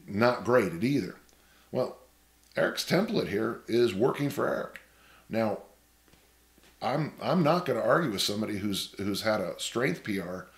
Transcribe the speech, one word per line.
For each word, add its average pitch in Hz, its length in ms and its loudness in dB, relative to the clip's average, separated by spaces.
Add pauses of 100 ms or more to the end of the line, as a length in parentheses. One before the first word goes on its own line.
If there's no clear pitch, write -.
not 110 380 0
great 120 280 4
at 165 100 -4
either. 127 340 0 (540)
Well, 123 280 -2 (580)
Eric's - 280 0
template 175 440 0
here 110 400 -2
is 113 260 4
working 135 360 0
for 120 180 -2
Eric. - 320 -6 (480)
Now, 107 300 0 (1200)
I'm, 135 400 -2
I'm 156 220 2
not 170 240 4
gonna 117 140 0
argue 131 300 4
with 95 120 -2
somebody 104 360 -2
who's, 98 400 -4
who's 101 240 -2
had 107 180 2
a 87 180 -4
strength 147 460 -2
P 98 160 -2
R 90 260 -8 (120)